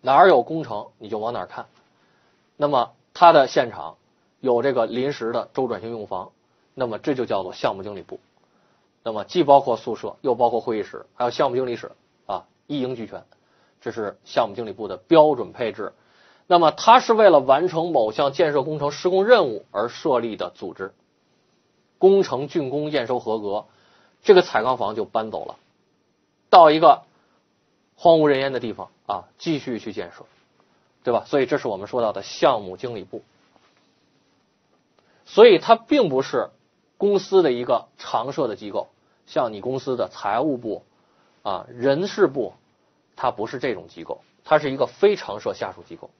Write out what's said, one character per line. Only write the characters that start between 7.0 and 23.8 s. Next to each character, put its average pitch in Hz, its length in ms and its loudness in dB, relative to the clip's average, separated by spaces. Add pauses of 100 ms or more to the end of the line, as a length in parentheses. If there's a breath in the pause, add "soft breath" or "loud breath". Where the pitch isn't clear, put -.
就 123 120 -4
叫 101 160 -4
做 90 100 -10
项 107 240 -4
目 95 60 -14
经 101 140 -12
理 87 60 -16
部。 - 160 -18 (840)
那 117 100 -8
么 104 120 -8
既 180 200 -2
包 139 160 6
括 117 180 -4
宿 110 180 -8
舍， 104 240 -12
又 120 140 -2
包 120 160 0
括 117 100 -2
会 110 180 -6
议 98 40 -6
室， - 320 -14
还 123 100 -6
有 120 60 -2
项 139 180 -2
目 123 80 -4
经 131 100 -4
理 120 80 -6
室 - 180 -14 (340)
啊， 95 180 -8 (220)
一 147 140 -6
应 127 140 -4
俱 113 120 -12
全， 98 180 -16 (560)
这 117 100 -10
是 104 360 -8
项 113 240 -2
目 98 40 -14
经 113 120 -10
理 101 60 -12
部 104 160 -12
的 92 100 -10
标 156 360 4
准 107 180 -8
配 117 200 -6
置。 98 220 -12 (520 soft breath)
那 175 120 4
么 160 120 4
它 233 300 6
是 240 140 0
为 214 160 6
了 151 100 6
完 135 280 2
成 165 240 -4
某 110 200 0
项 143 200 -2
建 151 200 0
设 143 100 0
工 151 160 -6
程 147 120 -4
施 147 180 -4
工 190 160 2
任 220 220 6
务 110 240 -8
而 107 180 -4
设 123 300 -2
立 113 180 -6
的 90 140 -8
组 - 240 -14
织。 95 180 -12 (1040)
工 190 260 6
程 135 240 -4
竣 143 220 -4
工 151 220 -6
验 135 160 -2
收 120 140 -4
合 110 180 -4
格， 104 260 -6 (580 soft breath)